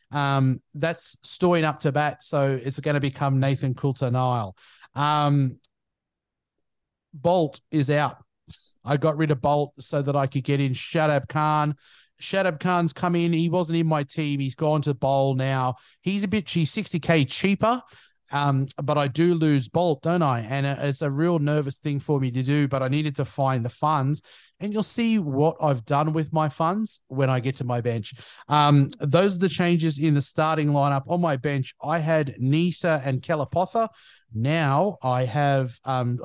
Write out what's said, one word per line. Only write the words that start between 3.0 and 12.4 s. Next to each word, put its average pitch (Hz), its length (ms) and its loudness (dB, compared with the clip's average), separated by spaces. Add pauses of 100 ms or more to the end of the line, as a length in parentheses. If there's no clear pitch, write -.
Nathan 135 360 0
Coulter-Nile. 127 800 -2 (400)
Um, 143 640 2 (1600)
Boult 170 540 0
is 147 220 0
out. 147 260 0 (680)
I 143 120 0
got 151 180 0
rid 156 160 0
of 135 80 -2
Boult 147 400 0
so 143 220 -4
that 139 140 -2
I 135 120 2
could 131 160 -4
get 139 160 0
in 135 140 0
Shadab 151 560 0
Khan. 151 480 0 (440)
Shadab 185 380 0